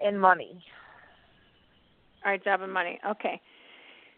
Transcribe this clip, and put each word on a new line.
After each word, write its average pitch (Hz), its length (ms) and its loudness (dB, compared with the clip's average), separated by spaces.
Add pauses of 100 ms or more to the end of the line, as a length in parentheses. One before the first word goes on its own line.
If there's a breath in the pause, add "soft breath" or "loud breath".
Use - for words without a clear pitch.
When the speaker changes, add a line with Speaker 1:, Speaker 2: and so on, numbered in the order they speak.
Speaker 1:
and 202 160 2
money. 180 440 4 (1600 soft breath)
Speaker 2:
All 202 60 0
right, 196 120 -4
job 190 180 0
and 190 120 -10
money. 175 340 -4
Okay. - 320 -6 (800 soft breath)